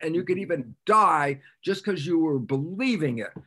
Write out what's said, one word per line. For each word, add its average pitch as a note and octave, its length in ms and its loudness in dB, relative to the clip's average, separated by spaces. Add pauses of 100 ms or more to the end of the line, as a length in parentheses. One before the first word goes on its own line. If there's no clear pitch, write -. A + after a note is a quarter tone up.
and D#3+ 140 -2
you F3+ 80 0
could F3+ 140 -2
even D3 380 -4 (100)
die D#3+ 560 4 (220)
just F#3+ 200 -4
'cause F3+ 220 -2
you E3+ 140 2
were D3+ 200 2
believing D#3 800 -2
it. G2+ 160 -8 (140)